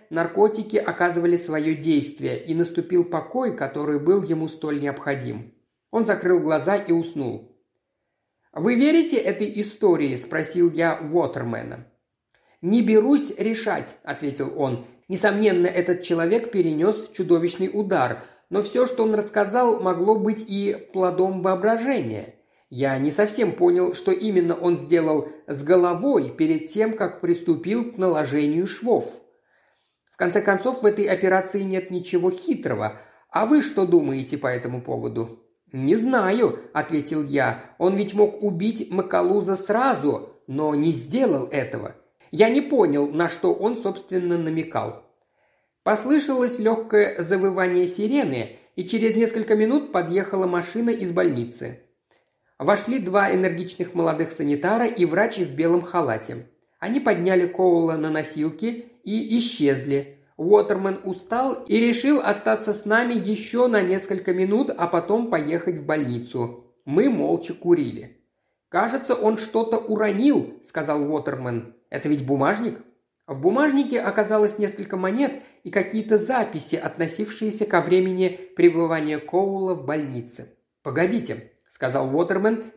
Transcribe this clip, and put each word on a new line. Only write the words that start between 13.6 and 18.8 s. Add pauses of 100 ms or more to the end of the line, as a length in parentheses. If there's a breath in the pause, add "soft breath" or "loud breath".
ответил
он. (200)
Несомненно,
этот
человек
перенёс
чудовищный
удар, (260 loud breath)
но
всё,